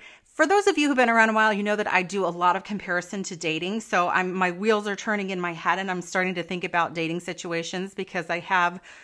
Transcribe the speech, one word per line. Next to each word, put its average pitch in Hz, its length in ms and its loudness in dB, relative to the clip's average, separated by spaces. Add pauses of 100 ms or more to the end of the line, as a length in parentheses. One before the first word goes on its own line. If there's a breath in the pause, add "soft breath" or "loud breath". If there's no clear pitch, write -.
(240 loud breath)
for - 220 0
those 392 220 4
of 370 100 4
you 294 100 4
who've 277 80 2
been 247 140 4
around 226 220 6
a - 20 0
while, 220 180 4
you 208 120 0
know 208 120 0
that 208 160 -2
I 185 120 4
do 190 200 -2
a 175 40 2
lot 175 280 2
of 190 80 -6
comparison 185 600 -4
to 180 120 -10
dating. 175 460 -4
So 180 260 2
I'm, 185 240 2
my 180 200 0
wheels 208 360 0
are 202 80 -4
turning 202 360 -4
in 185 100 -4
my 175 120 -4
head, 175 260 0
and 190 100 -4
I'm 180 140 -4
starting 185 320 -2
to 170 80 -4
think 175 200 -6
about 170 300 0
dating 165 280 -4
situations, 175 720 -8
because 190 340 -6
I 175 120 -4
have 180 380 0 (240 loud breath)